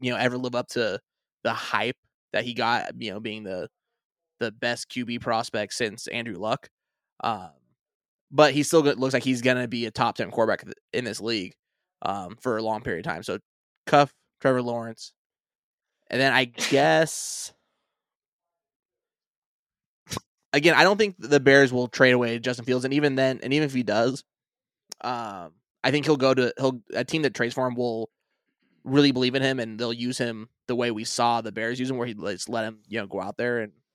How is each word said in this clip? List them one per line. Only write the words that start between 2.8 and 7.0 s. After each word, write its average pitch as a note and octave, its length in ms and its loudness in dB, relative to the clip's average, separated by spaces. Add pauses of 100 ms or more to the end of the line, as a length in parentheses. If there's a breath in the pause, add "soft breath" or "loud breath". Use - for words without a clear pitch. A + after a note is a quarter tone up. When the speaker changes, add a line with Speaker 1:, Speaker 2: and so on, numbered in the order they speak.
Speaker 1:
you A2 100 -8
know, G#2 100 -10
being A2 220 -8
the, F#2 260 -8 (680)
the A2+ 140 -4
best A#2+ 360 -6
Q B2 160 -6
B A#2+ 140 -6
prospect A2+ 540 -4
since G#2+ 360 -6
Andrew A#2 280 -8
Luck. G#2+ 320 -4 (560)